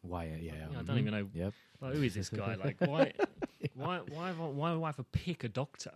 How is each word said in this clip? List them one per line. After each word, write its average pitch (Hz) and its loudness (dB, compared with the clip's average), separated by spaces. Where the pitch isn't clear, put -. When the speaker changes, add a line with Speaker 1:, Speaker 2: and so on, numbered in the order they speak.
Speaker 1:
Why, 87 -4
yeah, 78 -4
yeah. 82 -6
Speaker 2:
You 80 -8
know, 78 -8
I - -8
Speaker 1:
Mm-hmm. - -6
Speaker 2:
don't 131 4
even 107 4
know. 101 0
Speaker 1:
Yep. 92 0
Speaker 2:
Like, 135 -2
who 151 4
is 110 4
this 98 -2
guy? 98 -2
Speaker 1:
<laughs> 92 -6
Speaker 2:
Like, - 0
why, 165 6
Speaker 1:
<laughs> - -6
Speaker 2:
why, 160 -2
why, 165 -4
have 170 -2
I, 165 -2
why 147 0
do 160 2
I 156 0
have 147 -2
to 127 -6
pick - 0
a 120 -2
doctor? - -4